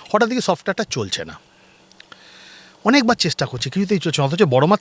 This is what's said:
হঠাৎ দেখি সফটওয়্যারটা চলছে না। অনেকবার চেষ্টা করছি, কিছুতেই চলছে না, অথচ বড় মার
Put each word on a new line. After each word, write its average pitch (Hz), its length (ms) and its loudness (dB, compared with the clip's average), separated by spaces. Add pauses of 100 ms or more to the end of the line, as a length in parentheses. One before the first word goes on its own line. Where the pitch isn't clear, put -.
(120)
হঠাৎ 220 160 2
দেখি 254 120 -2
সফটওয়্যারটা 196 440 -4
চলছে 98 400 -6
না। 78 140 -18 (1500)
অনেকবার 240 320 4
চেষ্টা 147 300 -4
করছি, 123 240 -8
কিছুতেই 196 280 0
চলছে 151 240 -2
না, 139 40 2
অথচ 170 160 0
বড় 135 240 4
মার 202 140 4